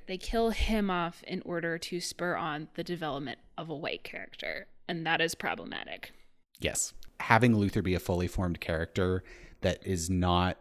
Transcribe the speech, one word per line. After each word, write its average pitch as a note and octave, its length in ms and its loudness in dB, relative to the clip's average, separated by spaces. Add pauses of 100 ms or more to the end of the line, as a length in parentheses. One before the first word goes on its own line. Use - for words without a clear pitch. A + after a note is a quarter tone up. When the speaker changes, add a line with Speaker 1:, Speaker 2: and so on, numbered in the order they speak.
Speaker 1:
They F#3+ 100 -6
kill A3+ 320 2
him G#3+ 400 2
off F3 340 -2
in F#3 220 -6
order E3+ 320 -2
to F3 240 -6
spur F3 340 -2
on D#3 400 -2
the E3+ 80 -4
development D3+ 560 -4 (180)
of D#3+ 120 -8
a D3+ 60 -4
white - 280 -4
character. - 640 -10 (220)
And E3 160 -4
that E3 160 2
is E3+ 120 2
problematic. - 760 -6 (480)
Speaker 2:
Yes. - 340 -2 (280)
Having A#2 360 6
Luther G2+ 240 2
be F2+ 120 2
a F2 60 2
fully F2+ 280 0
formed F2+ 320 -2
character F2+ 640 0 (380)
that F#2 260 2
is F2 220 0
not F2+ 520 4